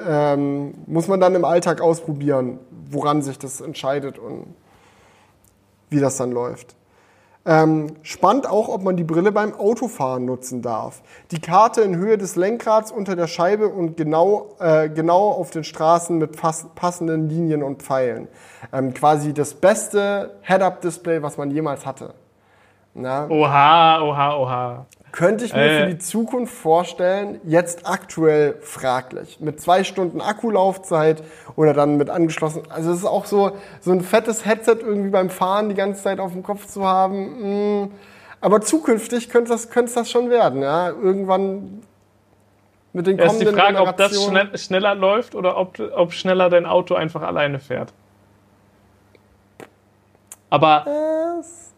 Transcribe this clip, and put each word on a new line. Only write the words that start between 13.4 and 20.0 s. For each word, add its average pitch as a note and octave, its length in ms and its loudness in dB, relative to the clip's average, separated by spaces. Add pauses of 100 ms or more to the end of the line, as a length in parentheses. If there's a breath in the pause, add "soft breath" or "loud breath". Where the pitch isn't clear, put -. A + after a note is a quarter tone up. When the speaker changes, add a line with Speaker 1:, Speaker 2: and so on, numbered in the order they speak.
Speaker 1:
und E3 260 -4
genau, E3 640 0
äh, D#3 300 2
genau E3+ 400 2
auf F3 200 -4
den D#3+ 140 -8
Straßen E3 540 0
mit D#3 180 -2
pass-, D#3+ 400 -4
passenden D#3+ 540 -2
Linien D#3 340 -2
und C#3 180 -8
Pfeilen. B2 460 -2 (460 loud breath)
Ähm, C3 200 -2
quasi D3 400 2
das C#3+ 200 -4
beste G3+ 800 0 (100)